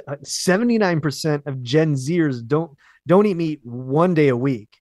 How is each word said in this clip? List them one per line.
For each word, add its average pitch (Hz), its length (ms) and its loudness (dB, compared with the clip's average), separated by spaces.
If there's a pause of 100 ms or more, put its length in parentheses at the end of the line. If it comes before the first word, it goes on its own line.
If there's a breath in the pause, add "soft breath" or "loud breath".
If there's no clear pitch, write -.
uh, 139 160 -10
seventy-nine 196 760 0
percent 147 440 -4
of 135 160 -8
Gen 151 340 0
Zers 135 520 -2
don't, 151 240 -2 (380 soft breath)
don't 196 180 6
eat 190 100 -2
meat 160 280 -4
one 131 500 0
day 151 140 6
a 123 80 4
week, 120 320 -2 (120)